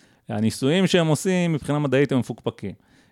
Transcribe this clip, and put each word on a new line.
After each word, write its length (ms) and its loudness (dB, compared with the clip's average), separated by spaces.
הניסויים 580 0
שהם 200 4
עושים 460 0
מבחינה 260 -4
מדעית 340 2
הם 60 2
מפוקפקים. 540 -6